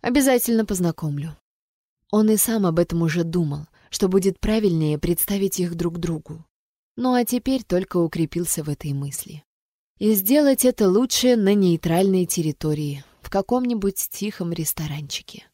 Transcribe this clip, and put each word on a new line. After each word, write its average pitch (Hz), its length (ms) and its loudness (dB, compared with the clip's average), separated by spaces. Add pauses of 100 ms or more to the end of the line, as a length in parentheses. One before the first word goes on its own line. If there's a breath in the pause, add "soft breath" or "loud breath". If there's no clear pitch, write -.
"Обязательно 240 640 2
познакомлю". 160 720 -4 (720)
Он 214 180 4
и 220 80 4
сам 220 300 0
об 165 120 2
этом 170 220 0
уже 165 240 0
думал, 160 420 -4 (220 soft breath)
что - 200 0
будет 190 320 2
правильнее 175 580 2
представить 185 600 -2
их 175 160 -2
друг 170 220 -4
другу. 165 480 -8 (520)
Ну 254 180 0
а 247 100 2
теперь 247 400 -2
только 180 320 -2
укрепился 165 680 -2
в 147 60 -8
этой 147 240 -6
мысли. 143 500 -10 (560)
И 214 160 2
сделать 262 500 2
это 240 240 4
лучше 247 460 4
на 208 200 4
нейтральной 185 680 2
территории, 151 800 -4 (160)
в - 100 -16
каком-нибудь 233 800 -2
тихом 190 420 -6
ресторанчике. 151 1000 -8